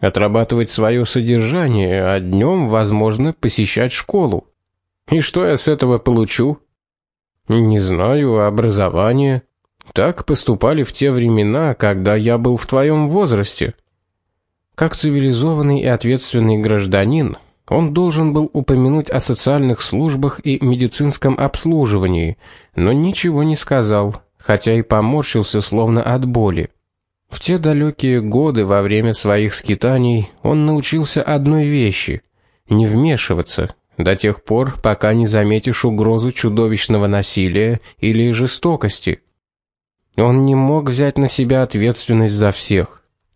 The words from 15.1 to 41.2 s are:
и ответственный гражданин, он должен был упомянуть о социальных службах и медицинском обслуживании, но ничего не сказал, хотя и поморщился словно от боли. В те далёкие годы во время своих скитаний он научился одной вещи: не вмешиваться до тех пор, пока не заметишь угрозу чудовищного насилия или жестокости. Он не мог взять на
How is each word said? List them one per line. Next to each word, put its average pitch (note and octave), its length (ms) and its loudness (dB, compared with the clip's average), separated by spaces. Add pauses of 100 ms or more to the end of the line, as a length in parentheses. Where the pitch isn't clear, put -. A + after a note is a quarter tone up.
и - 60 -2
ответственный A#2+ 720 0
гражданин, G#2+ 800 0 (320)
он D3+ 260 0
должен D#3+ 380 0
был D#3 200 0
упомянуть C#3 580 0
о C3 100 -2
социальных C3 640 0
службах C#3 600 -2
и C3+ 220 -2
медицинском C3 760 0
обслуживании, G#2 1000 0 (360)
но F2+ 180 2
ничего D#3+ 500 0
не D#3 140 0
сказал, G#2+ 600 0 (220)
хотя A2 360 0
и A#2 80 2
поморщился A2 760 0
словно A2+ 420 0
от B2+ 220 -2
боли. G#2+ 460 0 (640)
В - 60 -14
те F3+ 180 -2
далёкие D3 600 0
годы A2+ 440 0
во G2+ 160 2
время G#2+ 320 0
своих G#2 420 0
скитаний A#2+ 760 0 (140)
он D3+ 220 2
научился D3+ 540 -2
одной D3 440 0
вещи: B2 580 -2 (460)
не A2 180 4
вмешиваться G#2 880 0 (240)
до G2 160 2
тех G2+ 300 -2
пор, B2 360 -2
пока G#2+ 340 0
не A#2 120 2
заметишь G#2+ 580 0
угрозу A2+ 460 0
чудовищного A2 800 0
насилия G2+ 720 0 (180)
или A2+ 320 0
жестокости. A#2 880 -2 (960)
Он B2 280 2
не C#3 100 2
мог C#3 340 0
взять C3+ 300 -2
на C#3 80 2